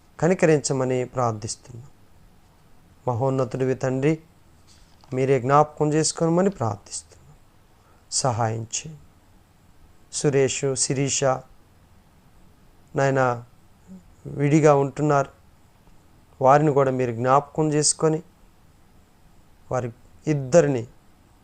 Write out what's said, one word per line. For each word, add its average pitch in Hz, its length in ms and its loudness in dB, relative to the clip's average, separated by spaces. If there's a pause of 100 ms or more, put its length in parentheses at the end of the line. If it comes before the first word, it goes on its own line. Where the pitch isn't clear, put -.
(200)
కనికరించమని 139 840 0
ప్రార్థిస్తున్నాం. 117 840 -6 (1200)
మహోన్నతుడివి 131 680 -2
తండ్రి, 131 440 -2 (960)
మీరే 131 260 2
జ్ఞాపకం 147 520 2
చేసుకోమని 165 580 0
ప్రార్థిస్తున్నాం. - 840 -10 (720)
సహాయం 113 460 -2
చేయండి. 143 440 -12 (1120)
సురేష్, 135 640 0
శిరీష 135 500 -2 (1700)
నాయన 131 480 0 (840)
విడిగా 143 480 4
ఉంటున్నారు, 139 560 0 (1120)
వారిని 147 320 6
కూడా 135 180 2
మీరు 127 220 -2
జ్ఞాపకం 139 600 0
చేసుకొని 156 500 0 (1500)
వారి 123 200 -4 (340)
ఇద్దరిని 139 600 0 (580)